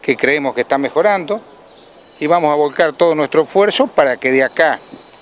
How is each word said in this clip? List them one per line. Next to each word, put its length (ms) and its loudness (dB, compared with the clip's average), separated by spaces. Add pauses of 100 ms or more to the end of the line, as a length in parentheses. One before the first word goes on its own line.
que 160 -2
creemos 380 -2
que 60 -2
están 200 -2
mejorando, 580 -2 (800)
y 60 -6
vamos 260 2
a 40 0
volcar 380 0
todo 200 2
nuestro 300 0
esfuerzo 420 0
para 320 0
que 140 -2
de 120 2
acá 360 0 (420)